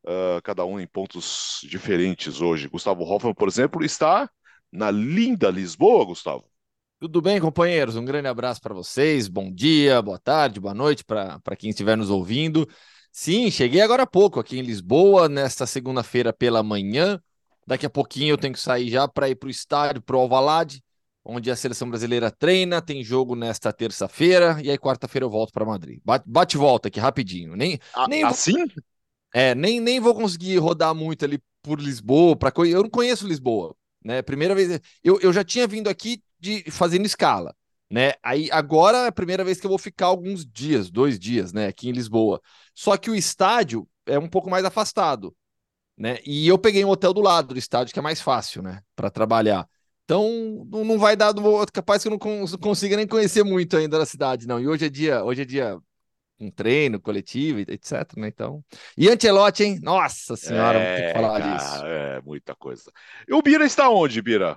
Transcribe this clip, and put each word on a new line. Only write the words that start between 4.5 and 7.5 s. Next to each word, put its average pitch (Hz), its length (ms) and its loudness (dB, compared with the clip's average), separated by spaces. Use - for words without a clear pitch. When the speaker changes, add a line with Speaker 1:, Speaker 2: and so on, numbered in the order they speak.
Speaker 1:
na 104 180 -2
linda 151 600 0
Lisboa, 98 540 2
Gustavo. 78 400 -8
Speaker 2:
Tudo 160 220 0
bem, 196 200 0
companheiros? 160 540 0